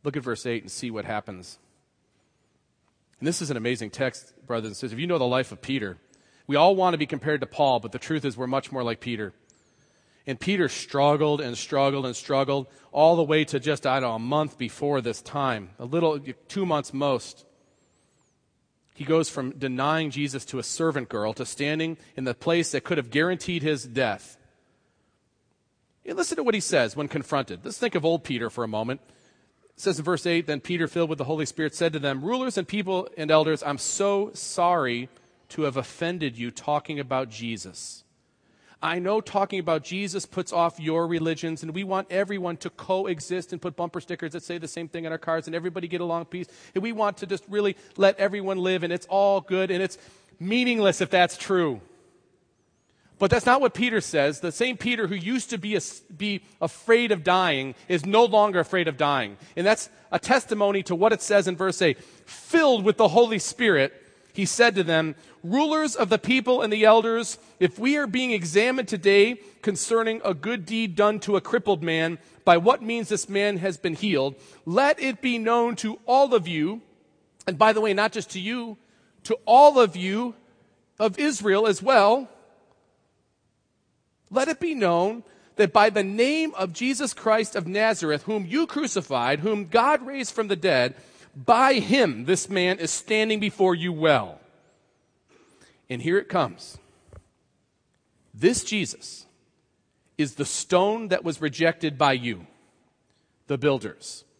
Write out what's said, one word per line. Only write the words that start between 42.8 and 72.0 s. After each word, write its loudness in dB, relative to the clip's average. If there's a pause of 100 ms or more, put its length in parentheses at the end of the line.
and -10
put -8
bumper -8
stickers -10
that -10
say -8
the -10
same -10
thing -10
on -6
our -6
cars, -4
and -6
everybody -6
get -6
along -4
peace, -10 (300)
and -2
we -4
want -2
to -10
just -6
really 0 (200)
let 6
everyone -2
live, 0
and -2
it's -6
all 2
good, -2
and -2
it's -6 (400)
meaningless 2
if 0
that's 4
true." -2 (1400)
But 4
that's 2
not 6
what 2
Peter 0
says. 0
The -6
same -2
Peter -2
who -4
used -4
to -6
be -6
a, 0 (360)
be -4 (180)
afraid 2
of 0
dying 2 (140)
is 0
no 6
longer 4
afraid 0
of -4
dying. 0 (180)
And 0
that's 2 (240)
a 0
testimony 0
to -4
what 4
it -2
says 2
in -4
verse -2
eight. 4 (260)
"Filled 2
with 4
the 6
Holy 4
Spirit, 0 (260)
he -2
said 4
to 2
them, 0 (260)
'Rulers 0
of 0
the 2
people 2
and 0
the 2
elders, 4 (200)
if 2
we 0
are 0
being -2
examined 0
today 4 (220)
concerning 0
a 0
good -4
deed -2
done 2
to 0
a 2
crippled 0
man, 0 (260)